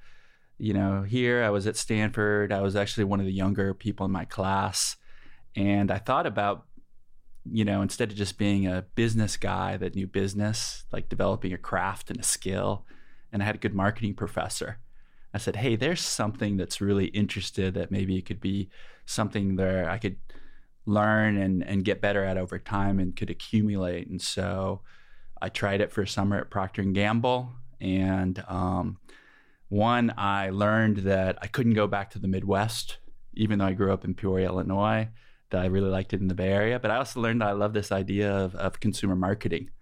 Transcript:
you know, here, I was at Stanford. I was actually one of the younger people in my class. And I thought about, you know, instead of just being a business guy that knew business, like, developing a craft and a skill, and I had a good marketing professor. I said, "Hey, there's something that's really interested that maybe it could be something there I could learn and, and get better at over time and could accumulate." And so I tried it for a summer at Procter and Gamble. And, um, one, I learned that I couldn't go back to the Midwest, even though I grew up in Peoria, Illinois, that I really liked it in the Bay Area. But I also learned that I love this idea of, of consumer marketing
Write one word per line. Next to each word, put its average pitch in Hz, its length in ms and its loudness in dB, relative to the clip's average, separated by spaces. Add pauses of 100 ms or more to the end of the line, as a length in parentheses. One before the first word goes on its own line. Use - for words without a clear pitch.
(560)
you 107 160 -2
know, 98 300 2
here, 120 420 2
I 107 60 4
was 101 160 2
at 107 100 0
Stanford. 104 760 2
I 98 100 2
was 98 120 0
actually 104 300 0
one 98 160 2
of 98 60 0
the 95 60 -2
younger 98 420 0
people 101 320 -2
in 95 60 0
my 90 120 -2
class. 98 720 0 (580)
And 101 360 2
I 95 80 0
thought 143 280 0
about, 101 380 0 (800)
you 110 220 2
know, 98 160 2
instead 104 280 -2
of 98 60 -8
just 101 220 -4
being 101 280 2
a 92 280 -2
business 113 420 2
guy 95 400 -2
that 92 180 -4
knew 95 120 -2
business, 101 840 -2
like, - 200 -2
developing 95 420 0
a 87 60 -4
craft 95 520 -4
and - 80 -6
a - 40 -6
skill, 98 640 -2 (440)
and 104 120 0
I 101 40 2
had 107 100 0
a - 20 -14
good 104 160 -2
marketing 101 400 0
professor. - 640 -6 (560)
I 107 40 -4
said, - 180 -2
"Hey, 113 200 2
there's 151 240 0
something 104 560 -2
that's 90 240 -4
really 98 280 4
interested 98 640 0
that - 160 -2
maybe 95 260 0
it 92 80 -2
could 101 160 -8
be 98 300 -2 (340)
something 98 520 0
there 92 340 2
I 98 80 -2
could 101 180 -2 (680)
learn 107 500 4
and, 95 260 2
and 98 220 0
get 95 160 2
better 101 240 2
at 95 140 0
over 92 200 -4
time 98 400 2
and 92 160 0
could - 140 -4
accumulate." 95 800 0
And 90 160 -6
so 95 580 -2 (600)
I 95 80 -4
tried 101 320 2
it - 100 0
for - 80 0
a 101 80 0
summer 101 300 0
at - 100 -4
Procter 95 320 -2
and 98 140 2
Gamble. 117 580 2 (280)
And, 95 680 2
um, 92 500 -2 (720)
one, 117 480 4
I 98 320 0
learned 104 500 4
that 95 440 2
I 90 60 -8
couldn't 117 260 4
go 104 120 4
back 101 260 -2
to - 60 -10
the 98 100 -2
Midwest, 98 680 0 (380)
even 107 240 2
though 98 80 2
I 95 80 2
grew 98 180 2
up 95 140 -2
in 95 80 -2
Peoria, 92 320 2
Illinois, 101 640 0 (420)
that 92 100 2
I 92 60 2
really 95 240 2
liked 95 240 0
it 95 60 -2
in 98 80 2
the 92 60 0
Bay 92 140 0
Area. 107 300 4
But 107 140 0
I 113 40 2
also 131 240 -4
learned 117 220 2
that 107 60 2
I 101 40 2
love 104 220 0
this 104 180 0
idea 101 400 2
of, 95 220 0
of 95 260 -2
consumer 98 360 0
marketing 101 520 0 (140)